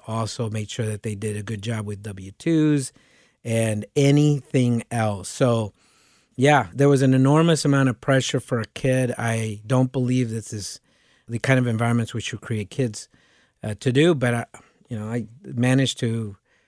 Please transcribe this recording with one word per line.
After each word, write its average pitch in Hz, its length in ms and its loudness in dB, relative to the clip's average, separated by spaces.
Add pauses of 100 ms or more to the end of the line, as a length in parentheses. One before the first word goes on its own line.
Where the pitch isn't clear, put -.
Also 113 420 -4
made 107 200 -6
sure 113 160 -6
that 107 180 -6
they 110 100 -4
did 104 220 -6
a 104 60 -8
good 101 200 -8
job 110 240 -6
with 101 160 -10
W 98 300 -14
twos 151 600 0 (520)
and 113 400 0 (120)
anything 139 920 4
else. 107 380 -2
So, 117 440 0 (640)
yeah, 131 360 4
there 139 160 4
was 139 140 4
an 131 100 4
enormous 151 520 4
amount 139 240 4
of 120 120 -4
pressure 135 380 0
for 123 220 -4
a 107 60 -6
kid. 131 520 -2
I 113 480 -4
don't 127 240 2
believe 127 400 0
this 113 220 -8
is 104 280 -10 (480)
the 117 120 -6
kind 131 180 2
of 123 80 0
environments 117 480 0
we 117 60 -6
should - 200 -10
create 107 300 -6
kids, 117 380 -6 (560)
uh, 107 160 -6
to 127 120 -2
do, 156 220 4
but 120 200 0
I, 117 120 -4 (420)
you 117 80 -8
know, 107 120 -8
I 117 180 -6 (160)
managed 127 580 0
to 113 360 -4 (320)